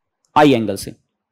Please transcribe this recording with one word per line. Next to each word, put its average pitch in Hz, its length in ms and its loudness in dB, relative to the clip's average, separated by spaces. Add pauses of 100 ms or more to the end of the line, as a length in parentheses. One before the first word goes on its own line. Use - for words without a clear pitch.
(360)
I 151 100 4
angle 113 300 0
से, - 160 -14 (400)